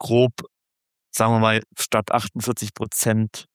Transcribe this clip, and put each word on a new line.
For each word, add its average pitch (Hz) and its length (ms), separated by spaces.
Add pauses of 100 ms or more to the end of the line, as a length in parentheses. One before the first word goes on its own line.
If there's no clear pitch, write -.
grob, 120 320 (840)
sagen 113 180
wir 113 40
mal, 110 240 (160)
statt - 320
achtundvierzig 117 640
Prozent 110 800